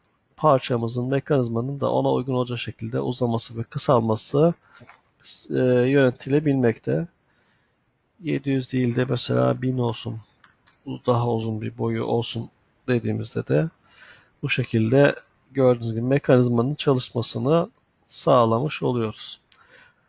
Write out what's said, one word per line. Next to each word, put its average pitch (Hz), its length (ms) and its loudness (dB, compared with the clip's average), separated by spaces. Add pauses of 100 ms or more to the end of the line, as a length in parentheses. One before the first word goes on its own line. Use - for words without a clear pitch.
(380)
parçamızın, 123 720 2
mekanizmanın 131 680 -2
da 120 120 0
ona 135 220 0
uygun 131 200 -2
olacak 123 260 -2
şekilde 117 400 -8
uzaması 120 600 -2
ve 113 40 -4
kısalması, 139 920 2 (960)
e, 139 100 -2 (300)
yönetilebilmekte. 135 1160 2 (1120)
Yedi 143 300 -4
yüz 131 240 -2
değil 123 220 0
de 127 100 0
mesela 127 560 0
bin 127 160 -2
olsun, 117 420 -4 (840)
daha 120 260 2
uzun 110 300 -2
bir 113 160 -8
boyu 117 260 -2
olsun 117 460 -4 (380)
dediğimizde 113 600 -2
de 151 220 0 (720)
bu 143 80 -4
şekilde 127 640 2 (360)
gördüğünüz 123 420 2
gibi 113 80 -4
mekanizmanın 123 720 2
çalışmasını 127 960 -2 (380)
sağlamış 123 760 2
oluyoruz. 120 580 -4 (680)